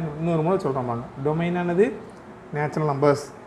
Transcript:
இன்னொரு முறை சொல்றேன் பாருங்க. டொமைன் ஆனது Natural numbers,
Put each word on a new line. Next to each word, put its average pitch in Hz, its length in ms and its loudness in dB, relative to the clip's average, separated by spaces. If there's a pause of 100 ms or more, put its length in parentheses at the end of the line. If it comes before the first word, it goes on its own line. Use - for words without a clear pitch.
(200)
இன்னொரு 165 220 2
முறை 185 160 2
சொல்றேன் 135 280 0
பாருங்க. 120 200 -4 (180)
டொமைன் 170 340 0
ஆனது 180 340 2 (600)
Natural 147 420 0
numbers, 143 360 4 (140)